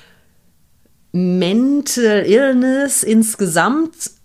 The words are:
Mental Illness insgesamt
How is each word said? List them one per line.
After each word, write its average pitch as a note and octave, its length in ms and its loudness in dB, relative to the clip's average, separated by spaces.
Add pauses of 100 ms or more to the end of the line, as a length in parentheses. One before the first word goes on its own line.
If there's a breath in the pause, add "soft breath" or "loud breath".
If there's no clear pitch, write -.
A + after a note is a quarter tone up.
(1120 loud breath)
Mental G#3 1120 0
Illness C4 800 2
insgesamt A3 1080 0 (120)